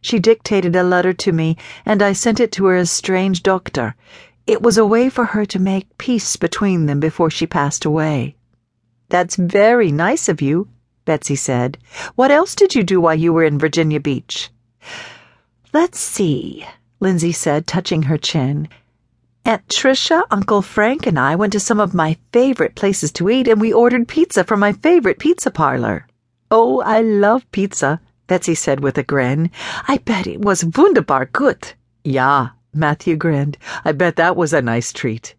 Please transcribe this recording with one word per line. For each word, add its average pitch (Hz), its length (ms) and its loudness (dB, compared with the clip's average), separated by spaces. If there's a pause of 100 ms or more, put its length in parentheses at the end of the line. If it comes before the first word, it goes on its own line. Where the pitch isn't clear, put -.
She - 180 -2
dictated 190 560 0
a 180 80 2
letter 180 300 0
to 185 180 -2
me, 160 260 -2 (260)
and 208 200 0
I 202 100 2
sent 233 260 -2
it 240 140 0
to 196 120 -2
her 185 120 4
estranged 185 640 -2
doctor. 180 540 -2 (500)
It - 160 0
was 214 160 2
a 220 80 4
way 233 240 2
for 254 240 -2
her 214 140 0
to 185 240 -2
make - 260 -6
peace - 380 -4
between 175 500 0
them 143 140 0
before 160 320 0
she - 160 -4
passed 143 380 -4
away." 151 500 -2 (760)
"That's 180 260 0
very 202 560 4
nice 185 380 0
of 165 100 -2
you," 156 280 0 (380)
Betsy 147 300 -2
said. 127 440 -4 (340)
"What 262 160 2
else 302 240 2
did 381 220 2
you 226 80 4
do 180 180 2
while 160 180 2
you 165 140 2
were 160 160 4
in 147 80 -2
Virginia 156 420 0
Beach?" - 520 -6 (1200)
"Let's 339 260 0
see," - 680 -4 (320)
Lindsay 175 320 0
said, 156 340 -2
touching 170 380 -2
her 147 160 0
chin. 147 480 -4 (800)
"Aunt 226 240 -2
Tricia, 277 600 0
Uncle 202 320 0
Frank, 226 460 0
and 175 100 0
I 135 160 2
went 202 200 0
to 214 80 0
some 214 180 0
of 190 140 0
my 160 240 0 (160)
favorite 240 420 2
places 196 380 -2
to 175 160 -2
eat, 254 180 2
and 214 140 4
we 220 100 2
ordered 240 380 2
pizza 311 340 0
from 208 160 0
my 202 140 2
favorite 302 460 2
pizza - 300 0
parlor." 123 560 -2 (460)
"Oh, 240 300 4
I 220 200 2
love 214 520 2
pizza," 165 480 -2 (260)
Betsy 180 280 0
said 139 260 -2
with 139 160 -2
a 143 60 -2
grin. 139 460 0 (380)
"I 277 120 0
bet 196 280 -4
it - 140 -8
was 196 240 0
wunderbar 165 680 2
gut." - 440 -2 (280)
"Yeah," 131 460 2 (240)
Matthew 156 420 -2
grinned. 147 420 -2 (280)
"I 160 80 -2
bet 165 240 0
that 170 180 2
was 160 160 -2
a 156 100 2
nice 117 300 -2
treat." - 480 -8